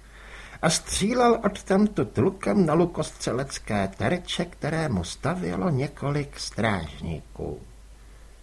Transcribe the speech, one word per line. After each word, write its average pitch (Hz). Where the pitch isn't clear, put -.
a 165
střílel 240
odtamtud 202
lukem 190
na 151
lukostřelecké 135
terče, 170
které 156
mu -
stavělo 180
několik 143
strážníků. 80